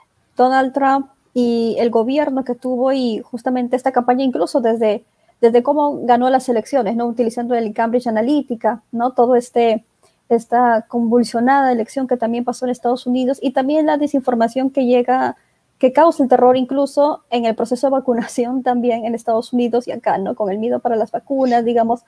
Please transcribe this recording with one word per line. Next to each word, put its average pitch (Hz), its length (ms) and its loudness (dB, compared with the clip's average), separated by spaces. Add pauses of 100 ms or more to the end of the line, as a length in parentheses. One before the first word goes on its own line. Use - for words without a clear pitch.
(360)
Donald 262 380 2
Trump 269 340 0 (260)
y 233 460 0
el 240 100 2
gobierno 262 540 0
que 247 120 -6
tuvo 254 360 -2
y 247 280 -2
justamente 247 580 -4
esta 262 160 -4
campaña, 247 320 0
incluso 285 340 -2
desde, 226 460 0 (340)
desde 233 240 4
cómo 294 420 -2
ganó 247 240 4
las 262 200 0
elecciones, 226 480 -2
¿no? 240 100 -2
Utilizando 240 480 -2
el 226 180 -2
Cambridge 233 340 -2
Analytica, 233 840 -2
¿no? 240 220 -2
Todo 240 240 4
este, 233 480 0 (420)
esta 233 600 0
convulsionada 240 840 2
elección 247 360 -4
que 247 100 -2
también 240 260 -4
pasó 247 220 -6
en 247 60 -2
Estados 247 360 -4
Unidos 254 340 -2
y 262 100 -2
también 294 360 0
la 302 100 2
desinformación 254 720 0
que 262 160 0
llega, 247 520 0 (400)
que 254 160 2
causa 320 300 4
el 254 60 0
terror 254 260 6
incluso 277 720 0
en 233 160 -2
el 226 100 0
proceso 240 320 -2
de 269 40 0
vacunación 254 720 -2
también 240 420 0
en 233 100 -4
Estados 226 380 -2
Unidos 240 340 0
y - 40 -6
acá, 214 260 -2
¿no? 196 180 -4
Con 202 160 -4
el 202 80 -4
miedo 240 200 -2
para 240 160 -2
las 208 160 -2
vacunas, 254 540 0
digamos, 233 420 0